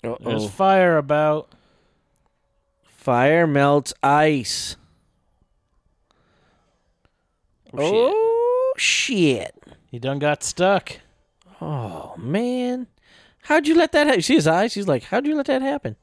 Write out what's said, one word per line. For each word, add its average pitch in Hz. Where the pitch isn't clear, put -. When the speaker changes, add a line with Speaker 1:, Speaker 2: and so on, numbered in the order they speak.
Speaker 1:
Uh-oh. 117
Speaker 2:
There's 110
fire 185
about. 151
Speaker 1:
Fire 143
melts 143
ice. 147
Speaker 2:
Oh, -
shit. 220
Speaker 1:
Oh, 480
shit. 151
Speaker 2:
He 120
done 135
got 147
stuck. -
Speaker 1:
Oh, 117
man. 247
How'd 302
you 320
let 330
that 294
ha-, 285
you 175
see 254
his 151
eyes? 180
He's 202
like, 131
"How'd 262
you 302
let 285
that 269
happen?" 269